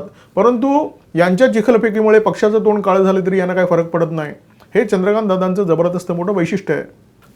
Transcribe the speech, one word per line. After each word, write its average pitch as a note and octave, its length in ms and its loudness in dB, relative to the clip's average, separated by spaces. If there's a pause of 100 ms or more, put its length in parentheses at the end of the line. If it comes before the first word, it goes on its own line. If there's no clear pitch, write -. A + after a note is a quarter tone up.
(360)
परंतु C4 540 0 (260)
यांच्या F#3 380 2
चिखलफेकीमुळे A3 680 2
पक्षाचं G#3+ 460 0
तोंड G#3 180 2
काळं F#3+ 200 2
झालं F#3+ 220 2
तरी F#3+ 140 -2
यांना F3+ 140 -2
काही F3+ 140 0
फरक E3+ 220 0
पडत E3 220 -2
नाही. D3+ 220 -8 (420)
हे A3 100 2
चंद्रकांत G#3 420 0
दादांचं F#3 360 -2
जबरदस्त F3 480 -2
मोठं F3 220 -4
वैशिष्ट्य F3+ 400 -2
आहे. C#3+ 100 -4 (520)